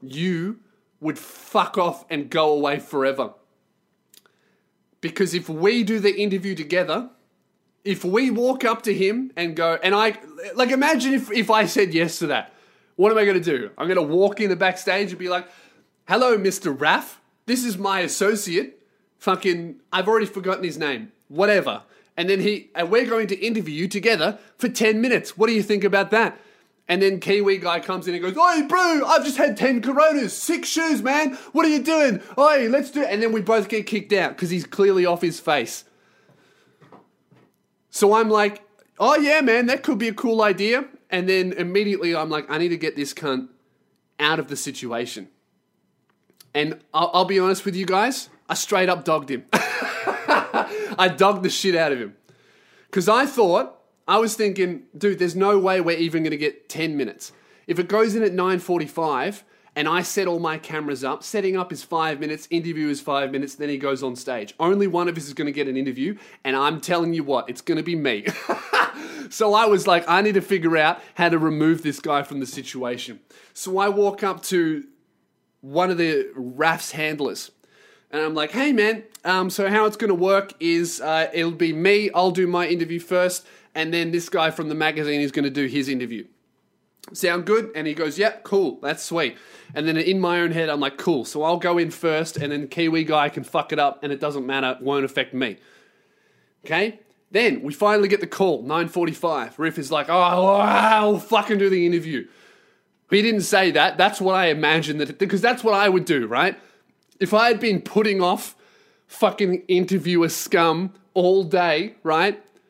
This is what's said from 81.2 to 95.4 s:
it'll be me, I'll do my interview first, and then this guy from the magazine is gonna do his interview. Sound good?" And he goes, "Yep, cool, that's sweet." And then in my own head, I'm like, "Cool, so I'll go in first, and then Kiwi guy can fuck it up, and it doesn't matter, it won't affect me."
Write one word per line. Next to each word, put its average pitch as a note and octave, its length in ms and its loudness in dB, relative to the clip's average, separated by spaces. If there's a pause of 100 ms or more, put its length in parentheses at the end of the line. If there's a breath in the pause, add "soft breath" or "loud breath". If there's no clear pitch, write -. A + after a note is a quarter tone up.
it'll E3+ 180 0
be E3 220 0
me, G3 400 4
I'll F3+ 160 4
do F3+ 160 2
my F3 220 0
interview E3 320 -2
first, F3+ 440 0 (300 soft breath)
and D#3+ 180 -2
then E3 200 -2
this E3+ 180 -2
guy D#3+ 220 2
from D#3 180 -6
the D#3 60 -4
magazine D#3 460 -2
is C#3 100 -2
gonna C#3 180 -2
do C#3 160 -2
his C3+ 240 -2
interview. A#2+ 360 -6 (880)
Sound F3 340 -2
good?" G#3+ 280 0
And D#3 140 -6
he D3 80 -6
goes, D3+ 240 -4
"Yep, G#3+ 240 -2
cool, F#3+ 400 0
that's D3 200 -4
sweet." D#3+ 320 -2 (380 loud breath)
And D#3 140 -4
then D#3+ 100 0
in F#3 220 0
my F3 220 0
own E3+ 100 0
head, E3 180 -2
I'm D3 100 -2
like, C#3 180 -2
"Cool, D3 280 0
so - 160 -6
I'll E3 160 2
go F3 220 0
in E3 100 0
first, D#3+ 480 -2
and D3 140 -4
then D3 160 -6
Kiwi E3 360 0
guy D3+ 260 2
can D3 140 -8
fuck D3+ 300 -4
it D3+ 60 -2
up, C#3+ 240 0
and C#3+ 100 -4
it C#3 60 -6
doesn't C#3+ 260 -4
matter, C3 340 -2
it B2+ 40 -18
won't C#3 220 0
affect C3 280 -4
me." B2+ 240 -4 (1080 soft breath)